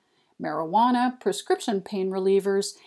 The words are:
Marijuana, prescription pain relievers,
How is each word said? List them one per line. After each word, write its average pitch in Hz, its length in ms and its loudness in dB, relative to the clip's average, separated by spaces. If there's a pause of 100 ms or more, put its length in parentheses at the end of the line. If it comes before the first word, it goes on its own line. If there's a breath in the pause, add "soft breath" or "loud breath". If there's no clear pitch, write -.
(400)
Marijuana, 220 800 0
prescription 202 640 -2
pain 190 280 -4
relievers, 196 640 0 (120 soft breath)